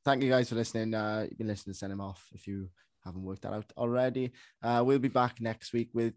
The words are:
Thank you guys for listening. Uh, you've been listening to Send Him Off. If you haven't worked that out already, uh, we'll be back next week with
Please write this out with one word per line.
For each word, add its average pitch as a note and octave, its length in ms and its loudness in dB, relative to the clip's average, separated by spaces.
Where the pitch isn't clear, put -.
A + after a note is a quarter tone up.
Thank C3+ 180 4
you B2+ 80 4
guys B2+ 180 6
for A2+ 80 -4
listening. A2+ 380 -2
Uh, G#2+ 340 -2
you've - 100 -12
been A2 80 -4
listening G2+ 280 -6
to - 40 -12
Send G2 140 -8
Him G2 80 -6
Off. G2 320 -10
If - 160 -18
you G2 220 -8
haven't F#2 180 -10
worked F#2+ 200 -10
that - 100 -8
out G#2 240 -10
already, B2 560 0
uh, A#2+ 220 4
we'll C3+ 140 6
be B2+ 100 2
back B2 320 2
next A2+ 320 -6
week A#2 220 0
with A#2 220 0